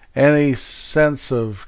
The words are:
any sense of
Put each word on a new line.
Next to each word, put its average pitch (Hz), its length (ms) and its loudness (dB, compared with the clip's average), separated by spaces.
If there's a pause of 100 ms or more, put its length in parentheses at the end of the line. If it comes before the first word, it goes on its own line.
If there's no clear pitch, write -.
(140)
any 143 400 4
sense - 760 -2
of 113 380 -4